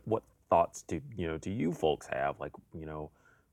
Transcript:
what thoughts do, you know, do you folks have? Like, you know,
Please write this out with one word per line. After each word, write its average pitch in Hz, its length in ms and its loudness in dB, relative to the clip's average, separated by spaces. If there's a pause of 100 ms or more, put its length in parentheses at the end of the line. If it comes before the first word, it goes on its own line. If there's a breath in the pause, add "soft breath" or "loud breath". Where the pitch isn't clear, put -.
what 107 160 0 (260)
thoughts - 340 4
do, - 180 -4 (160)
you 90 100 -2
know, 80 100 -2
do 90 140 -6
you 143 220 0
folks 78 340 0
have? 69 340 0
Like, 71 120 -6 (200)
you 80 140 -8
know, 76 240 -8 (420)